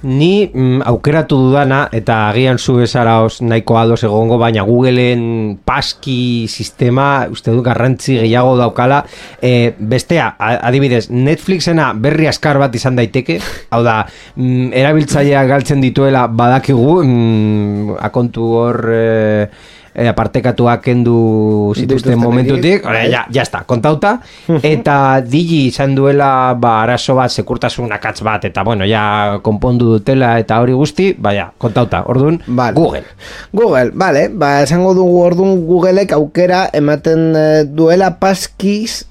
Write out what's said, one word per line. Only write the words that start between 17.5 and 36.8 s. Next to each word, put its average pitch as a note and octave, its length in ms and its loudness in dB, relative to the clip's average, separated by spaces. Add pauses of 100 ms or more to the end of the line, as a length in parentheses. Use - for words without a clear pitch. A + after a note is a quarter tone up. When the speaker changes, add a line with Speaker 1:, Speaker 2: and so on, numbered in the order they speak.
Speaker 1:
akontu A#2 540 -2
hor, A#2 400 0
eh, A2 560 0 (460)
eh, A#2+ 120 -2
apartekatuak A#2+ 760 0
kendu A2 880 2
zituzten B2+ 140 -4 (260)
Speaker 2:
Dituztenetik, A#2 100 2
Speaker 1:
momentutik, B2+ 600 0
Speaker 2:
bai. - 80 -4
Speaker 1:
ora, A2+ 180 0
ja, A#2+ 140 -2 (100)
ja C3 80 0
está, - 240 -6
kontauta. D3+ 540 0 (280)
Speaker 2:
Mhm. E3 140 0
Speaker 1:
Eta C#3 600 2
Digi D3+ 440 0
izan C3+ 300 -2
duela, C3+ 580 2
ba, A#2 300 2
arazo B2 320 0
bat, B2+ 160 0
sekurtasun A#2+ 600 -6
akats G#2 300 -8
bat, G#2+ 240 -2
eta, F#2+ 160 -4
bueno, G2+ 240 -2
ja G#2 560 0
konpondu A#2+ 460 0 (100)
dutela A#2+ 400 0
eta A2 240 0
hori B2 120 2
guzti, D#3 440 0
ba, G#2 160 -2
ja, F#2+ 240 -6
kontauta. G2 480 -2
Ordun, C#3 400 0
Speaker 2:
Vale. A#2+ 300 -2
Speaker 1:
Google. D3 280 0 (480)
Speaker 2:
Google, E3 440 2
vale, E3+ 340 0
ba, C#3+ 320 0
esango F3 320 2
dugu F3+ 260 2
ordun F3+ 460 2
Googlek F#3 460 2
aukera F3 600 0
ematen, D#3+ 600 0